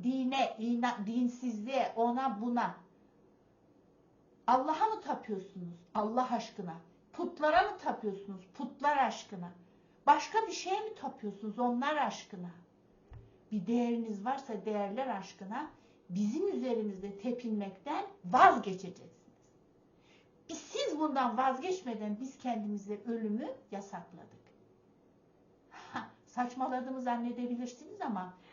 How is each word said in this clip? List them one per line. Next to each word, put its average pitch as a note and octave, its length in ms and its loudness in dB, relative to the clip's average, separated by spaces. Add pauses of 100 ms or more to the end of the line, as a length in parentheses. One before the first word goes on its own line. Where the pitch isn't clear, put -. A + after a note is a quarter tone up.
dine, C4 560 2
ina-, A#3 460 0
dinsizliğe, A#3+ 920 0
ona A#3+ 460 2
buna, A#3+ 340 0 (1700)
Allah'a D4+ 380 6
mı A4 160 0
tapıyorsunuz? F#3+ 760 -6 (200)
Allah A3+ 360 0
aşkına. F#3 440 -4 (380)
Putlara F4 580 4
mı - 60 -8
tapıyorsunuz? G3 760 -6
Putlar C#4+ 440 0
aşkına. G#3 540 0 (560)
Başka F#4 400 6
bir - 40 -6
şeye F#4+ 300 0
mi A4 140 -6
tapıyorsunuz? G#3+ 640 -6
Onlar B3 380 2
aşkına. F#3+ 520 -2 (1000)
Bir G#3+ 160 -2
değeriniz A#3 580 2
varsa A#3+ 400 -4
değerler G#3+ 420 0
aşkına G#3 640 -6 (380)
bizim G#3+ 380 2
üzerimizde G#3+ 720 -2
tepinmekten A#3 880 -4 (200)
vazgeçeceksiniz. G#3 840 6 (1400)
Biz, D#4+ 80 -8
siz A4 420 -2
bundan C4 380 2
vazgeçmeden B3+ 840 0
biz C4 180 -10
kendimize G#3 720 -4
ölümü A3+ 420 -2 (220)
yasakladık. - 800 -12 (1200)
Ha, - 380 -10 (160)
saçmaladığımı B3+ 760 -2
zannedebilirsiniz B3 1000 -4
ama F#3+ 320 -4 (200)